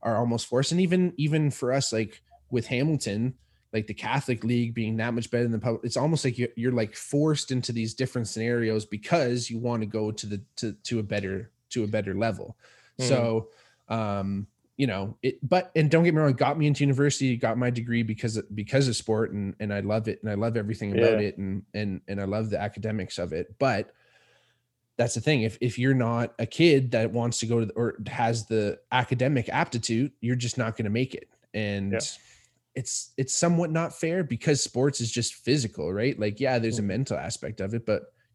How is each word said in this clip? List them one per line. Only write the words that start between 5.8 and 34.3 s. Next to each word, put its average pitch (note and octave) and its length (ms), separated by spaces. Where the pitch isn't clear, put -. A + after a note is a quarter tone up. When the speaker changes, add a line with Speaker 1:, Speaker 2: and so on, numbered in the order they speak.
Speaker 1:
it's A#2 100
almost D3 300
like B2+ 120
you're, A#2+ 200
you're, A#2+ 160
like, A2 200
forced D3 580
into B2+ 200
these A2+ 220
different B2 340
scenarios A2 580
because B2 640
you A#2 80
wanna A#2 280
go G#2+ 260
to G#2+ 160
the, G2+ 140
to, G#2+ 160
to A#2 160
a G#2+ 40
better, G2 480
to A2+ 160
a - 20
better G2+ 260
level. G#2+ 440
Speaker 2:
Mm. B2+ 80
Speaker 1:
So, A#2 420
um, G2+ 580
you C3+ 120
know, G2 360
it, C3 140
but, F3+ 260
and D3+ 160
don't E3 140
get E3+ 100
me D#3 60
wrong, D3 120
it A#2 60
got C#3+ 200
me D3+ 100
into C#3+ 160
university, C3+ 540
got A2+ 200
my B2 120
degree A#2 340
because, A2 380
because B2 360
of A2 80
sport, A2 340
and, G2 300
and G#2 120
I G2+ 60
love G#2+ 300
it, - 120
and A2 80
I G#2+ 40
love A2+ 240
everything G#2 400
about A2+ 240
Speaker 2:
Yeah. G#2 60
Speaker 1:
it, - 100
and, F#2+ 260
and, G2+ 360
and G2 100
I G2+ 60
love G#2+ 240
the F#2 100
academics G#2 600
of F2+ 120
it. F2+ 260
But B2 340
that's A#2+ 180
the A2+ 60
thing, D3 200
if, A2 180
if B2 200
you're C3 160
not A#2 420
a A#2 80
kid C3+ 460
that A2+ 200
wants A#2 280
to A2+ 80
go A#2 140
to A2 40
the, G2 80
or A#2 220
has A#2 380
the G#2+ 340
academic B2+ 580
aptitude, B2 640
you're A#2+ 140
just A#2+ 220
not A#2 200
gonna G#2 140
make B2+ 240
it. - 140
And G2+ 400
Speaker 2:
Yeah. A2 60
Speaker 1:
it's, - 420
it's C3+ 160
somewhat E3+ 380
not E3 280
fair E3+ 240
because C3+ 380